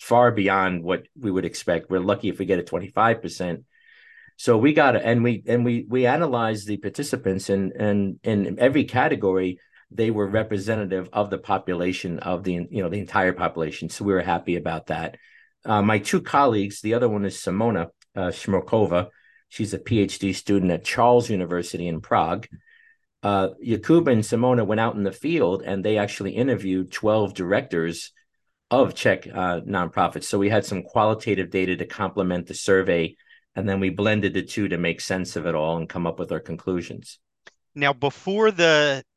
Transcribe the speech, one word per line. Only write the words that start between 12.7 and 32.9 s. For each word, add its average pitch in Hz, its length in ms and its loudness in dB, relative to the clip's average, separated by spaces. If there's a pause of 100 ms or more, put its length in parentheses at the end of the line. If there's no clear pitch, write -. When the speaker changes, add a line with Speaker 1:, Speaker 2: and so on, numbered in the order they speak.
Speaker 1:
know, 90 60 -2
the 98 140 -4
entire 92 320 0
population. 82 560 -4
So - 160 -8
we 98 80 2
were 90 80 2
happy 87 340 -2
about 82 320 -6
that. 80 300 -8 (480)
Uh, 107 160 2
my 107 180 4
two 175 220 0
colleagues, 110 580 2
the 107 140 -2
other 120 160 2
one 101 160 -2
is 95 100 -6
Simona, 95 520 -2 (280)
uh, 95 120 -4
Shmurkova. 92 840 0 (400)
She's - 240 -6
a 87 40 -4
P 113 220 0
H - 200 0
D 98 120 0
student 92 400 0
at 82 140 -4
Charles 120 440 4
University 87 580 -4
in 82 120 -4
Prague. 87 480 0 (720)
Uh, 98 280 0 (120)
Jakub 147 480 2
and 110 140 6
Simona 120 420 2
went 107 140 0
out 113 160 0
in 104 80 -2
the 98 80 -2
field, 131 520 0
and 98 200 -4
they 107 140 2
actually 101 340 -4
interviewed 98 640 -2
twelve 107 400 0
directors 87 800 -2 (580)
of 120 240 4
Czech, - 320 0
uh, 87 400 -2
nonprofits. 90 560 -2
So 104 160 -2
we 101 100 2
had 107 140 2
some 92 200 -6
qualitative 107 640 0
data 92 260 0
to 87 100 -6
complement 90 640 -2
the 92 60 -12
survey, 92 640 2 (380)